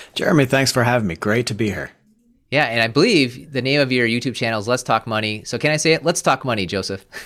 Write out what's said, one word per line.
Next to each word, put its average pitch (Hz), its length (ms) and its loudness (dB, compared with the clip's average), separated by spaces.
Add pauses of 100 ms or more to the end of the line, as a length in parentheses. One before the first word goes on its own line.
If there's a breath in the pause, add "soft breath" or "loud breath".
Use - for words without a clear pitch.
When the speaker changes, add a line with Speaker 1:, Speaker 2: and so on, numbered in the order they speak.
(140)
Speaker 1:
Jeremy, 156 300 2
thanks 135 260 2
for 123 140 2
having 117 240 2
me. 82 80 -6
Great 117 300 0
to - 80 -2
be 107 160 -2
here. 90 200 -8 (640)
Speaker 2:
Yeah, 139 140 2
and 117 140 -2
I 113 60 2
believe 139 680 2
the 131 100 -2
name 139 180 2
of 131 100 0
your 127 160 2
YouTube 120 300 -2
channel 113 240 -2
is 101 80 -6
Let's 123 160 0
Talk 113 240 0
Money. 107 340 -4
So - 160 -6
can 151 140 0
I 156 60 0
say 160 160 2
it? 151 100 -2
Let's 160 180 -2
Talk 139 220 0
Money, 110 200 -2
Joseph. 95 400 -6 (220 loud breath)